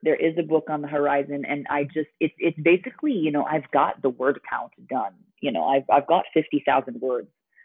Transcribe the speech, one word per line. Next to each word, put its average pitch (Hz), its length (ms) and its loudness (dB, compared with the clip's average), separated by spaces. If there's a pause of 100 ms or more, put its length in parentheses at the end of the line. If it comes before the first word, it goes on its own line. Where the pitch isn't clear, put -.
There 156 120 2
is 160 240 2
a 165 60 0
book 156 260 2
on 151 120 -2
the 147 60 -8
horizon, 143 600 0
and 143 220 -6
I 143 140 0
just, 147 260 -6 (100)
it's, 160 180 0
it's 165 240 -2
basically, 185 500 2
you 160 200 0
know, 147 120 0
I've 151 280 -4
got 143 300 2
the 135 80 2
word 127 380 -2
count 120 240 -8 (160)
done. 110 260 -4 (260)
You - 100 -2
know, 85 160 -2
I've, 135 160 2 (100)
I've 139 140 4
got 175 160 2 (100)
fifty 151 320 0
thousand 135 360 0
words, 123 260 -4 (380)